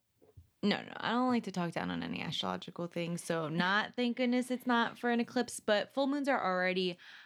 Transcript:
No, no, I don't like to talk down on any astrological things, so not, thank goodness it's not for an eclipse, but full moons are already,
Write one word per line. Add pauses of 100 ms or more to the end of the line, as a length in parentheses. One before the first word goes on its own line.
(640)
No,
no,
I
don't
like
to
talk
down
on
any
astrological
things,
so
not,
thank
goodness
it's
not
for
an
eclipse,
but
full
moons
are
already, (300)